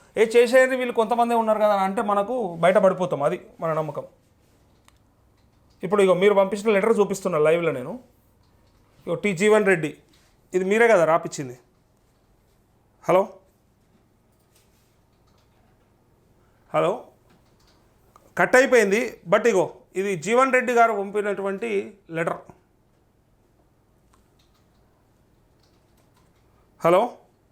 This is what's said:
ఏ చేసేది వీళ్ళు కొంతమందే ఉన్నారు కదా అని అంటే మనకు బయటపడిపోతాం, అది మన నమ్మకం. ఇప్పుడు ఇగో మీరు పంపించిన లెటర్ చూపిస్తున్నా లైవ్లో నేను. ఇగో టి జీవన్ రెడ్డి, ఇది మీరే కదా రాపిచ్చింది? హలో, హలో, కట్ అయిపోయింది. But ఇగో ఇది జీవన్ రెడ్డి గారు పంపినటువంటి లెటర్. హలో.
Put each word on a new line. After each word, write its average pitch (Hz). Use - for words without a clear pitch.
ఏ 202
చేసేది 247
వీళ్ళు 247
కొంతమందే 233
ఉన్నారు 220
కదా 208
అని 196
అంటే 196
మనకు 202
బయటపడిపోతాం, 180
అది 175
మన 165
నమ్మకం. 151
ఇప్పుడు 202
ఇగో 185
మీరు 196
పంపించిన 196
లెటర్ 208
చూపిస్తున్నా 185
లైవ్లో 160
నేను. 139
ఇగో 175
టి 202
జీవన్ 208
రెడ్డి, 165
ఇది 185
మీరే 220
కదా 185
రాపిచ్చింది? 156
హలో, 190
హలో, 170
కట్ 185
అయిపోయింది. 240
But 214
ఇగో 185
ఇది 196
జీవన్ 240
రెడ్డి 247
గారు 233
పంపినటువంటి 202
లెటర్. 165
హలో. 190